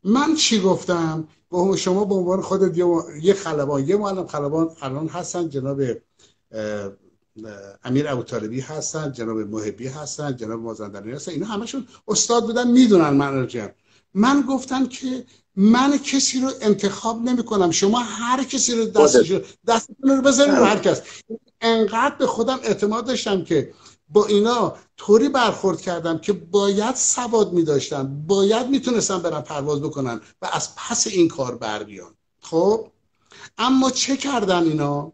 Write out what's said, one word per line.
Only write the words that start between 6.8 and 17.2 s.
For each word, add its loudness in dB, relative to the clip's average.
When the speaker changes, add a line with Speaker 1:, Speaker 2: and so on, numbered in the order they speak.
Speaker 1:
امیر 0
ابوطالبی -6
هستن، -8
جناب -6
محبی -8
هستن، -8
جناب -10
مازندرانی -12
هستن، -12
اینا -6
همشون -8
استاد 0
بودن، 0
می‌دونن 8
من 2
رو -2
چیم.» -8
من 4
گفتم -2
که -8
«من 6
کسی -2
رو 0
انتخاب 0